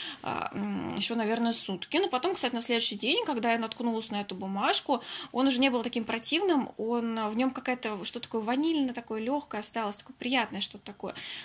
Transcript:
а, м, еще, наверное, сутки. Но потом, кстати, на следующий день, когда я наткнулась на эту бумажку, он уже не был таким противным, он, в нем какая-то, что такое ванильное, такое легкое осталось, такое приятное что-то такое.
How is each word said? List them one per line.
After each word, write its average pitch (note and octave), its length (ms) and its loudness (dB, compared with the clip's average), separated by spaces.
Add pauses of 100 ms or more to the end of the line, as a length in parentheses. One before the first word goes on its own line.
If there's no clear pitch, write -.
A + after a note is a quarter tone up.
(240)
а, - 300 -2
м, G3+ 420 -2
еще, G#3+ 200 0
наверное, A3+ 380 2
сутки. - 440 -2
Но G4 120 4
потом, F4 260 0
кстати, B3 200 2
на A#3 60 -2
следующий A#3 340 2
день, E4 300 2
когда A#3+ 260 2
я A#3 80 4
наткнулась A3+ 500 -2
на G3+ 120 -2
эту G3+ 140 -8
бумажку, G#3 640 0 (300)
он C4 160 4
уже B3 120 4
не C4+ 100 6
был A#3+ 140 2
таким A#3+ 200 -2
противным, C#4+ 720 2
он, A3+ 520 0
в A3 80 -2
нем B3+ 140 4
какая-то, B3 540 -2
что - 140 -4
такое - 220 -4
ванильное, C4+ 520 2
такое A3+ 280 -6
легкое B3+ 400 -2
осталось, G#3+ 360 -2
такое - 200 -16
приятное A#3 440 0
что-то - 240 -6
такое. - 280 -8 (320)